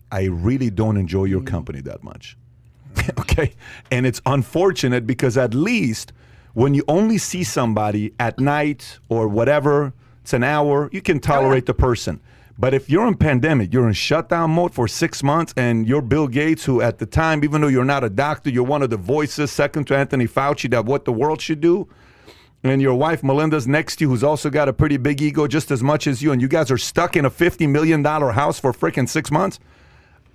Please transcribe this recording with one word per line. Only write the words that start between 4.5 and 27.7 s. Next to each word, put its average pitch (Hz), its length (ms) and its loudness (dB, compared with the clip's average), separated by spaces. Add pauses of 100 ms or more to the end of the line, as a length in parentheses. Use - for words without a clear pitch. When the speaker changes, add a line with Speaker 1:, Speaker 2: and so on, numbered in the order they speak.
Speaker 1:
because 123 300 0
at 120 160 0
least 160 580 -2 (420)
when 139 200 2
you 139 160 2
only 208 280 2
see 180 280 -4
somebody 107 760 -2
at 117 200 -4
night 147 680 -2
or 113 220 0
whatever, 139 640 2 (280)
it's - 120 -4
an 120 100 2
hour, 147 480 0
you 190 100 -8
can 156 200 2
tolerate 135 420 2
Speaker 2:
Oh, - 40 -8
yeah. 135 40 -2
Speaker 1:
the - 40 0
person. 113 440 0 (400)
But 127 140 2
if 135 160 -2
you're 196 180 2
in 185 80 2
pandemic, 135 560 2
you're 120 160 4
in 107 60 2
shutdown 165 580 0
mode 170 220 0
for 117 160 0
six - 340 -4
months 151 320 0
and 117 320 0
you're 139 140 2
Bill 139 260 0
Gates, 151 380 -2
who 123 160 2
at 120 180 0
the 117 60 -6
time, 156 400 0
even 151 160 0
though 147 80 4
you're 131 160 2
not 139 180 0
a 110 60 -2
doctor, 139 400 -2
you're 123 160 0
one 143 180 0
of 127 60 0
the 110 80 -2
voices, 139 540 -2
second 147 360 -2
to 135 100 2
Anthony 131 300 0
Fauci, 139 440 -2
that 117 140 0
what 139 200 -2
the 123 80 -2
world 147 280 -2
should 151 200 -4
do. 175 260 2 (760)
And 135 160 2
your 135 140 4
wife, 151 300 0
Melinda's 147 440 2
next 151 280 -2
to 160 100 0
you, 139 40 2
who's 120 140 2
also 147 280 0
got 143 180 2
a 131 40 -2
pretty 139 240 2
big 143 220 -2
ego, 147 280 0
just 139 240 -2
as 123 100 -2
much 147 240 0
as 131 160 -2
you, 151 100 2
and 127 80 2
you 131 80 0
guys 147 220 0
are 127 80 2
stuck - 380 -2
in 139 100 2
a 131 60 2
fifty 170 340 0
million 151 380 2